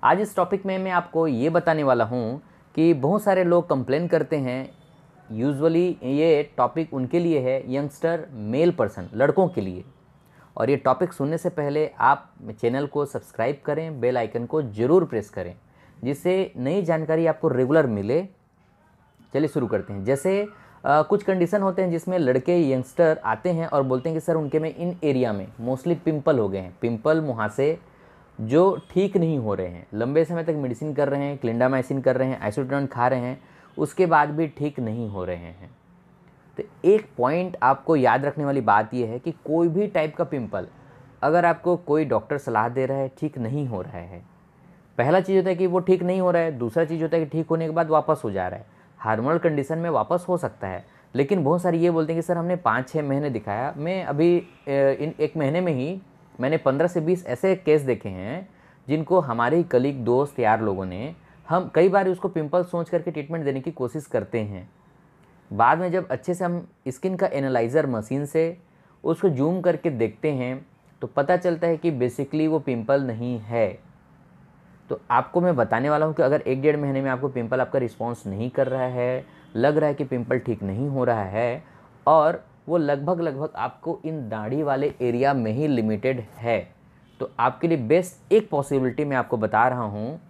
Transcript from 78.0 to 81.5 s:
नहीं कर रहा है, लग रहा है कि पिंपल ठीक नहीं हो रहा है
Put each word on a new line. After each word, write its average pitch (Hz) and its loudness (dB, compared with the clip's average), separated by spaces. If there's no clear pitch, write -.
नहीं 104 -4
कर 131 0
रहा 131 -2
है, 127 -2
लग 143 4
रहा 151 2
है 143 0
कि 143 -4
पिंपल 127 -2
ठीक 117 -4
नहीं 104 -4
हो 135 -2
रहा 113 0
है 117 -4